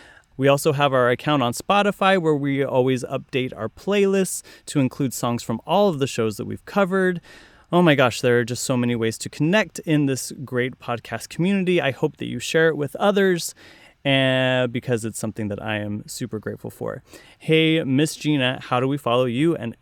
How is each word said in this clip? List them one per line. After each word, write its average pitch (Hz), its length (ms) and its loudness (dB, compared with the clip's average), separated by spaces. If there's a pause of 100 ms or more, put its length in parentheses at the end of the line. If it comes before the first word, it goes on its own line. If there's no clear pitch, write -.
(380)
We 135 120 2
also 143 240 4
have 139 200 2
our 123 160 4
account 135 340 2
on 120 100 0
Spotify, 196 640 2
where 160 180 2
we 139 280 -2
always 127 420 2
update 127 500 -6
our 107 140 -6
playlists 196 720 0 (260)
to - 140 -2
include 131 320 -2
songs 120 300 -4
from 117 220 -6
all 202 240 4
of 147 100 -2
the 135 80 -2
shows 113 300 -2
that 110 80 -8
we've 101 200 -10
covered. 185 540 0 (540)
Oh 175 80 6
my 160 140 6
gosh, 127 260 2
there 120 180 4
are 120 60 0
just 120 180 -6
so 135 140 -2
many 120 180 0
ways 113 240 -2
to - 100 -10
connect 170 500 0
in 151 260 2
this 135 260 -4 (120)
great 123 360 -4
podcast 117 500 -8
community. 180 520 0
I 135 100 0
hope 143 260 -4
that 120 100 -6
you 120 120 -6
share 160 300 2
it 143 80 -2
with 143 200 -6
others, 190 560 2 (520)
uh, 131 600 2
because 120 360 -4
it's 113 160 -8
something 107 300 -6
that 101 120 -6
I 107 180 -4
am 104 280 -6
super 110 320 -8
grateful 107 300 -8
for. 110 340 -10 (340)
Hey, 160 460 2
Miss 135 320 2
Gina, 135 460 0
how 127 180 -2
do 131 80 0
we 143 100 -2
follow 123 280 2
you 139 320 0
and 113 240 -8